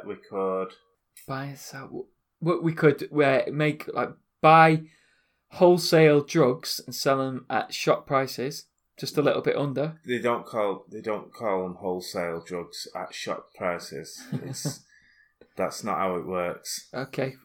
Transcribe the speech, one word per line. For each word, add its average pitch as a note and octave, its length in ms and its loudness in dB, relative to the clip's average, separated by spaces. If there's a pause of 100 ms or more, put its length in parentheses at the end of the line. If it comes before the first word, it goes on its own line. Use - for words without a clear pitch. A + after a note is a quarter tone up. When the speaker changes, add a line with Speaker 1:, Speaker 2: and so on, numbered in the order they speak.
Speaker 1:
we G2+ 100 -10
could F#2+ 580 -4 (540)
Speaker 2:
buy C3+ 180 -8
and C#3 140 -14
sell. - 480 -14 (320)
What E3 240 -2
we E3 100 0
could, D3+ 400 2
uh, C#3 380 4
make, D3+ 420 -2
like, B2+ 160 -4 (320)
buy D#3+ 400 8 (720)
wholesale E3 720 6
drugs C3+ 640 0
and B2 100 -14
sell C3+ 260 0
'em C3 280 -6
at - 240 -2
shop - 340 0
prices, C3+ 580 -4 (320)
just - 200 -10
a D3+ 40 4
little C3+ 200 2
bit - 140 0
under. C#3+ 500 -4
Speaker 1:
They B2 140 -2
don't A#2 260 0
call, G2+ 440 -2
they A2 120 -14
don't G#2+ 320 -6
call F#2+ 320 -2
'em F2+ 100 -8
wholesale F2+ 680 -6
drugs - 540 -10
at F#2 180 -10
shop - 420 -10
prices. E2+ 680 -8 (100)
It's, C#3 500 -8 (380)
Speaker 2:
<laughs> - 360 -20
Speaker 1:
that's F2+ 280 -6
not G2 140 -4
how F#2 200 -2
it D#2+ 80 -6
works. F2 680 -6
Speaker 2:
Okay. C3 520 -6